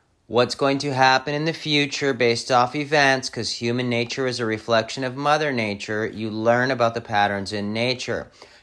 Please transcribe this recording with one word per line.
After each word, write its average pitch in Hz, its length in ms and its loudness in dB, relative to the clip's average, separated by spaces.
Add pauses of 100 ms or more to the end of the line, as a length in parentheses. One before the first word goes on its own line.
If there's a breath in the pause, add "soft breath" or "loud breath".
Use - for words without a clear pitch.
(260 soft breath)
what's 117 260 2
going 139 260 0
to 143 140 -4
happen 131 400 4
in 147 120 -2
the 165 60 0
future 147 640 0
based 117 380 2
off 123 240 4
events, 139 560 2
'cause 110 220 -6
human 123 360 -2
nature 120 380 -2
is 120 120 -4
a 120 60 -2
reflection 110 580 0
of 127 140 -6
Mother 147 340 2
Nature, 107 540 -4
you 107 240 -6
learn 117 400 2
about 120 240 0
the 117 80 -6
patterns 101 500 0
in 104 220 -4
nature. 117 580 -4 (320 loud breath)